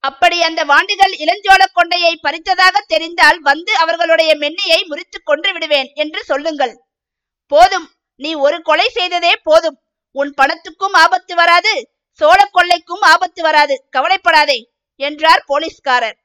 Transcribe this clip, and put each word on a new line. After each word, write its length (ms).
அப்படி 420
அந்த 200
வாண்டுகள் 480
இளஞ்சோளக் 640
கொண்டையை 460
பறித்ததாக 560
தெரிந்தால் 540
வந்து 340
அவர்களுடைய 600
மென்னையை 500
முறித்து 380
கொன்று 300
விடுவேன் 400
என்று 300
சொல்லுங்கள்." 560
"போதும், 440
நீ 180
ஒரு 280
கொலை 280
செய்ததே 540
போதும். 360
உன் 300
பணத்துக்கும் 520
ஆபத்து 420
வராது, 560
சோளக் 460
கொள்ளைக்கும் 440
ஆபத்து 400
வராது, 480
கவலைப்படாதே" 800
என்றார் 520
போலீஸ்காரர். 760